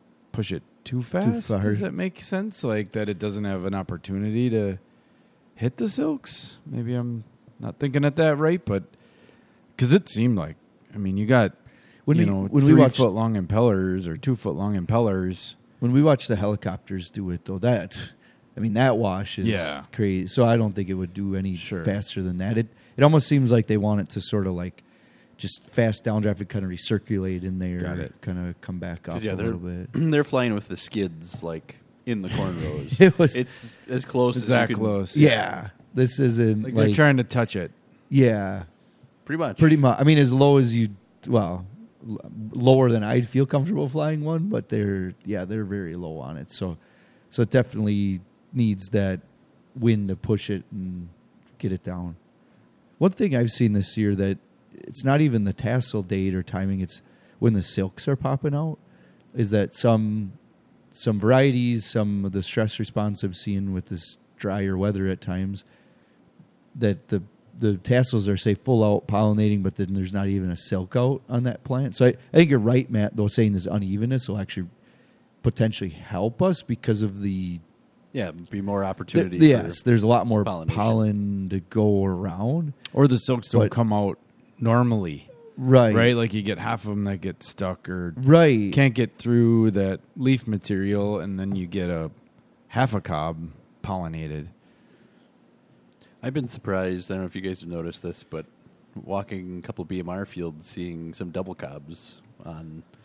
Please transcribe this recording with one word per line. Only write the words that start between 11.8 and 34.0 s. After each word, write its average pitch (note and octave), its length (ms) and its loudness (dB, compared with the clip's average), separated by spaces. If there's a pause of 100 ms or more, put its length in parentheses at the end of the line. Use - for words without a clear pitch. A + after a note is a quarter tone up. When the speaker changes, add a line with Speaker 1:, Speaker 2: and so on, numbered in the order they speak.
Speaker 2:
When D3 120 4
Speaker 1:
you A2 80 4
Speaker 2:
we, G2 40 2
Speaker 1:
know, G2 180 0
Speaker 2:
when C#3 180 4
we D3 60 8
Speaker 1:
three - 100 12
Speaker 2:
watched C3 160 6
Speaker 1:
foot A#2 160 4
long A2 220 0
impellers F#2+ 720 2
or D#2+ 100 -6
two B2+ 180 -2
foot D#2+ 200 -6
long G2+ 220 -2
impellers. F#2+ 800 0 (240)
Speaker 2:
When A#2+ 140 0
we C#3 80 6
watch D3 260 4
the A#2 80 0
helicopters G2 760 -4
do G2 200 -8
it, F2 160 -8
though, F#2+ 140 -8
that, G#2 520 -2 (460)
I - 20 -12
mean, G#2 140 -2
that A#2+ 240 2
wash G2 420 -2
is G2 80 0
Speaker 1:
Yeah. D#2+ 360 -2 (100)
Speaker 2:
crazy. F#2+ 340 0
So B2 180 2
I A#2 120 4
don't G#2+ 180 0
think F#2+ 140 -4
it F#2+ 60 -4
would F2+ 180 -6
do G2 220 -4
any F#2+ 200 -4
Speaker 1:
Sure. E2+ 300 -10
Speaker 2:
faster G2 360 -4
than F2+ 160 -4
that. G#2 200 -2
It, A2 100 0 (300)
it B2+ 60 6
almost D3+ 240 6
seems C3+ 240 2
like A#2 160 4
they G#2+ 100 2
want G#2 240 0
it - 80 -8
to G2 120 -8
sort G2+ 260 -2
of, F#2 60 -4
like, F2 300 -10 (520)
just - 360 -10
fast A2+ 340 0
downdraft G#2 340 0
and G2+ 80 -8
kinda G2 220 -6
recirculate F#2+ 720 -4
in F#2 160 -6
there, F2+ 220 -4
Speaker 1:
Got E2+ 180 -6
it. C#2 220 -10
Speaker 2:
kinda F2+ 400 -8
come F2+ 180 -10
back E2+ 300 -10
up E2 60 -8
Speaker 3:
'cause, G2+ 80 -8
yeah, G#2 100 -4
Speaker 2:
a - 20 -4
Speaker 3:
they're, G#2 120 -4
Speaker 2:
little F#2 120 -6
bit. F2+ 300 -10
Speaker 3:
<clears throat> D#3+ 220 0
they're D3 120 4
flying B2 300 0
with G#2 140 -6
the F#2 100 -10
skids, F2 640 -8
like, E2 340 -12 (280)
in A2 160 -4
the F#2 80 -8
corn F#2+ 320 -4
Speaker 2:
<laughs> - 20 -6
Speaker 3:
rows. D2+ 380 -6
Speaker 2:
It F#3+ 180 8
was D#3 160 4
Speaker 3:
It's B2 400 -6 (140)
as B2 160 -4